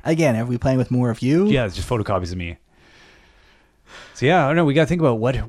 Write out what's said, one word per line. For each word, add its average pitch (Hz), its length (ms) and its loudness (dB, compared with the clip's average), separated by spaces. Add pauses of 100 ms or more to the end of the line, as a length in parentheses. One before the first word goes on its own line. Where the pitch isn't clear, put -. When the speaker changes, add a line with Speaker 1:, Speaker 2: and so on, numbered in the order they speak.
Speaker 1:
Again, 156 320 0
are 117 100 -4
we 123 120 -4
playing 131 200 0
with 127 140 -2
more 123 180 0
of 110 120 -6
you? 160 260 2
Speaker 2:
Yeah, 135 180 0
it's 92 100 -8
just - 140 -8
photocopies 98 440 -2
of 90 40 -8
me. 85 200 -10 (1600)
So, - 120 -4
yeah, 165 200 4
I - 20 2
don't 151 100 0
know. 170 80 2
We 139 80 2
gotta 156 140 4
think 170 140 -2
about 123 180 2
what, 123 160 0 (140)